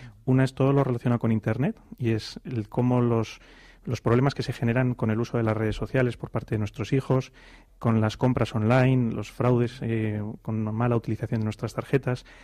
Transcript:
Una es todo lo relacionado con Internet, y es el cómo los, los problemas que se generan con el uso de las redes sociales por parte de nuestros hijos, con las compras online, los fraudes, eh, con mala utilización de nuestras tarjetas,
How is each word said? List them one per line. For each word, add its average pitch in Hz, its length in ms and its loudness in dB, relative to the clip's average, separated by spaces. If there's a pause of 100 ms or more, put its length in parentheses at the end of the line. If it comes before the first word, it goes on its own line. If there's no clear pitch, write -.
(260)
Una 131 180 4
es 131 100 0
todo 135 200 2
lo 139 100 4
relacionado 120 360 0
con 113 120 2
Internet, 113 460 0 (200)
y 117 140 0
es - 320 -4
el 120 240 -6
cómo 123 320 2
los, 117 400 0 (460)
los 123 160 -4
problemas 127 340 4
que 131 80 -6
se - 80 -6
generan 123 420 0
con 110 160 -2
el 110 100 0
uso 117 180 -2
de 117 60 0
las 110 120 2
redes 107 200 -2
sociales 123 420 -2
por - 120 -12
parte - 260 -6
de 107 40 -2
nuestros 107 340 -6
hijos, 131 380 0 (480)
con 113 200 2
las 110 160 0
compras 127 380 0
online, 123 600 4
los 113 180 -8
fraudes, 120 500 0
eh, 110 400 -2 (200)
con 110 220 -4 (100)
mala 120 220 2
utilización 113 460 -2
de 107 40 -2
nuestras 107 280 -6
tarjetas, - 520 -2 (180)